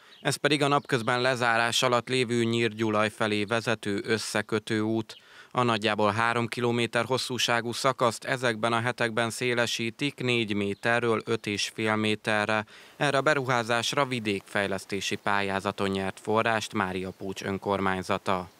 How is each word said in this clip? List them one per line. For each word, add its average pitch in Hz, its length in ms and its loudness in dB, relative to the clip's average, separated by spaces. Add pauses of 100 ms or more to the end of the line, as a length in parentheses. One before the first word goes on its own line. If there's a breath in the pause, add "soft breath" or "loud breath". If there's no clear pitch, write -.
(220 soft breath)
Ez 143 140 0
pedig 143 260 2
a 143 60 4
napközben 127 540 0
lezárás 117 640 2
alatt 123 240 2
lévő 120 360 2
Nyírgyulaj 110 680 2
felé 104 340 0
vezető 107 640 -2
összekötő 110 760 -2
út. 113 360 -2 (340 soft breath)
A 123 120 0
nagyjából 107 480 2
három 117 360 0
kilométer 120 580 0
hosszúságú 120 640 -2
szakaszt 123 520 0
ezekben 120 500 0
a 113 60 2
hetekben 117 500 0
szélesítik 120 920 -2
négy 117 320 0
méterről 110 720 0
öt 113 220 -2
és 101 260 -2
fél 110 220 0
méterre. 107 680 0 (320 loud breath)
Erre 143 200 2
a 139 40 4
beruházásra 127 840 2
vidékfejlesztési 101 1080 -2
pályázaton 101 760 -2
nyert 95 300 -4
forrást 110 540 0
Mária 92 440 -2
Pócs 95 260 -8
önkormányzata. 95 1080 -2 (100)